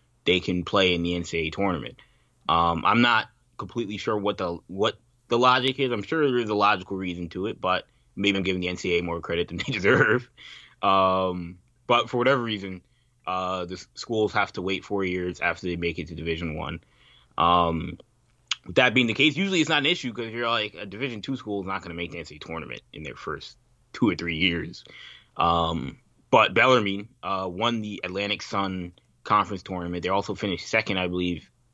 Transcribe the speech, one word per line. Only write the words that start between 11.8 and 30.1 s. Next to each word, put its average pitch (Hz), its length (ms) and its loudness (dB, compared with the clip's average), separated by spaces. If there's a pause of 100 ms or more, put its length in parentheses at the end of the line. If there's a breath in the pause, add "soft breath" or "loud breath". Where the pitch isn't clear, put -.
but 117 220 2
for 127 80 -2
whatever 127 260 4
reason, 98 380 -6 (440)
uh, 92 400 -2
the 90 100 -10
s-, - 200 -16
schools 107 380 0
have 101 200 0
to 104 80 -6
wait 95 240 -2
four 101 180 -2
years 90 360 -2
after 85 260 -2
they 87 100 -2
make 85 220 -4
it 80 120 -8
to 85 60 -10
Division 82 400 -4
One. 78 260 -8 (560 soft breath)
Um, 85 600 2 (680)
with 85 100 -4
that 127 180 6
being 123 140 4
the 113 60 0
case, 135 220 4
usually 190 260 0
it's 151 80 0
not 151 100 2
an 135 60 -2
issue 147 280 -2
'cause 117 140 -8
you're 117 220 -4
like, 107 260 -2
a 92 100 -12
Division 107 360 -8
Two 135 140 -6
school 104 260 -4
is 92 60 -6
not 95 140 -4
gonna 87 140 -10
make 85 160 -6
the 85 80 -10
N 80 60 -10
C 76 100 -18
A - 20 -20
A - 20 -20
tournament 76 420 -10 (120)
in - 80 -14
their 73 140 -12
first - 420 -10 (360)
two - 140 0
or 92 80 2
three 82 220 -6
years. 85 460 -2 (540 loud breath)
Um, 85 640 2 (320)
but 110 240 6
Bellarmine, 110 540 4 (120)
uh, 95 280 -2
won 113 320 -2
the 104 220 -8
Atlantic 101 380 -4
Sun 95 520 -4 (300)
Conference 101 380 2
tournament. 87 400 -6
They 87 80 -2
also 98 240 0